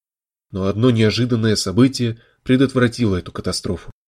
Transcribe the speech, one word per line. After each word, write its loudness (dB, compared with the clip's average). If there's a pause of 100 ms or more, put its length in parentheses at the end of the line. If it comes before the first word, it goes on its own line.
(500)
Но -4
одно 2
неожиданное 2
событие 0 (220)
предотвратило 0
эту -8
катастрофу. -8 (180)